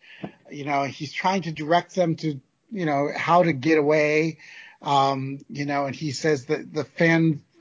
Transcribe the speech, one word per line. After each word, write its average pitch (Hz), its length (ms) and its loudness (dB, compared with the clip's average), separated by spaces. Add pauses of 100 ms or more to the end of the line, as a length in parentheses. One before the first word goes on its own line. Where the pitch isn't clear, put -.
(500)
you 147 140 -12
know, 139 220 -2
he's 139 260 -10
trying 185 300 -2
to 165 100 -6
direct 156 440 -2
them 165 200 2
to, 151 240 -6 (320)
you 190 140 -4
know, 143 280 0
how 175 300 4
to 165 80 4
get 156 260 2
away. 151 600 2 (440)
Um, 139 580 0 (100)
you 143 160 -8
know, 143 200 -2
and 131 80 -6
he 151 180 -6
says 143 340 -2
that - 280 -6
the 151 120 -4
fan, 165 560 2 (200)